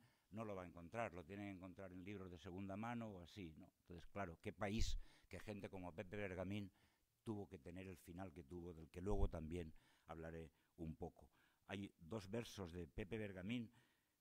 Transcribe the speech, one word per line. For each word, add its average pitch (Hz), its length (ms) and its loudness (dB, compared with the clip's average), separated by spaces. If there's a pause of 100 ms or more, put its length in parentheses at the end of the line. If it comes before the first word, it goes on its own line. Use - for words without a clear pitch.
(340)
no 110 120 0
lo 104 100 0
va 92 80 0
a 90 40 -4
encontrar, 85 460 0
lo 87 100 -4
tiene 101 200 -4
que 101 80 -2
encontrar 92 400 -6
en 90 120 -6
libros 95 280 -4
de 87 80 -8
segunda 98 360 -2
mano 117 320 0
o 95 140 -4
así, 85 360 -4
¿no? - 140 -14 (100)
Entonces, 85 260 -8
claro, 92 340 2
qué 104 100 0
país 107 480 8 (300)
que 90 100 -6
gente 104 300 -2
como 90 240 -4
Pepe 95 240 -2
Bergamín 95 540 2 (520)
tuvo 104 240 0
que 95 120 -8
tener 92 280 -6
el 92 100 -6
final 92 360 -6
que 87 100 -8
tuvo, 87 300 -4
del 80 160 -10
que 87 120 -6
luego 98 280 8
también 80 440 0 (340)
hablaré 80 440 -4 (260)
un 80 180 0
poco. - 340 -6 (380)
Hay 98 320 -2
dos 92 300 -2
versos 101 440 0
de 87 140 -2
Pepe 107 300 0
Bergamín, 107 540 0 (500)